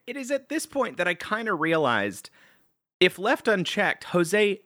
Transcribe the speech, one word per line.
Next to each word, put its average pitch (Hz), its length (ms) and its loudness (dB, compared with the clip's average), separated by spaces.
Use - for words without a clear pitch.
it 247 100 -10
is 262 140 -8
at 269 200 -4
this 302 160 -4
point 247 320 -4
that 175 100 0
I 175 60 0
kinda 214 400 -4
realized, 135 760 0
if 175 180 2
left 233 300 0
unchecked, 190 560 0
Jose 190 600 2